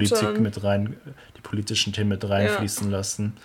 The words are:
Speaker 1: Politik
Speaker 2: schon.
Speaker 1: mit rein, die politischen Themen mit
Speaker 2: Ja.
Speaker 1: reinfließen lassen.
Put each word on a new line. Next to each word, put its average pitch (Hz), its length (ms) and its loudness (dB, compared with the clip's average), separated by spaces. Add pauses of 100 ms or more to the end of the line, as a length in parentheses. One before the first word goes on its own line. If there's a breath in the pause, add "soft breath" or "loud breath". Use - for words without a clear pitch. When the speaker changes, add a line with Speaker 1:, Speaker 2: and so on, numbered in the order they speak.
Speaker 1:
Politik 147 180 4
Speaker 2:
schon. 208 240 2
Speaker 1:
mit 101 220 0
rein, 101 320 0 (400 soft breath)
die - 60 -20
politischen 104 500 -2
Themen 104 160 0
mit 98 160 -2
Speaker 2:
Ja. 101 60 -4
Speaker 1:
reinfließen 101 600 2
lassen. 98 540 -2